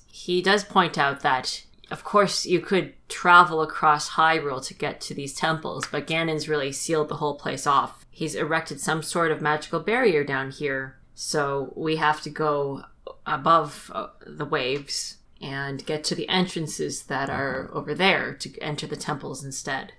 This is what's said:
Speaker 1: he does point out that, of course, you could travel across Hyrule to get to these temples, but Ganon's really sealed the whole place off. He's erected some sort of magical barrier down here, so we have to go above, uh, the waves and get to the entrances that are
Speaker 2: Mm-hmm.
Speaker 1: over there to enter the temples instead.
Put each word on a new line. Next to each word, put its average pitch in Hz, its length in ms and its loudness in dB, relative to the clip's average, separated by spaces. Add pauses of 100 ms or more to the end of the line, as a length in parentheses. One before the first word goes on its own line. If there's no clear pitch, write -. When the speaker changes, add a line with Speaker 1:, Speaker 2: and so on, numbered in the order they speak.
Speaker 1:
he - 340 -2
does 196 240 4
point 180 320 4
out 143 240 2
that, 131 440 0 (260)
of - 140 -10
course, - 420 2
you 170 140 4
could 170 340 0 (140)
travel 175 520 8
across 151 500 2
Hyrule 151 560 2
to - 80 -12
get - 280 -6
to - 120 -8
these 139 200 -8
temples, 160 560 -2
but 147 160 -4
Ganon's 160 420 0
really 139 240 0
sealed 151 360 0
the - 80 -4
whole 147 180 -2
place - 320 -6
off. 135 440 2
He's 160 240 -6
erected 156 460 -2
some 160 220 0
sort 165 280 0
of 147 120 -2
magical 151 380 0
barrier 202 440 2
down 135 260 -2
here, 135 460 -4 (180)
so 139 600 -2
we 156 200 0
have 151 260 2
to 151 80 -8
go 143 540 -2 (420)
above, 151 680 2
uh, 104 140 -6 (180)
the 151 180 -8
waves 143 720 -2 (220)
and 139 460 -6
get 151 180 -2
to - 100 -2
the 170 140 -4
entrances 160 760 -2
that 139 260 -4
are 135 380 -4
Speaker 2:
Mm-hmm. - 100 -8
Speaker 1:
over 151 160 -6
there 160 400 2
to - 260 -12
enter 151 260 -6
the 147 100 -8
temples 143 480 -8
instead. - 540 -8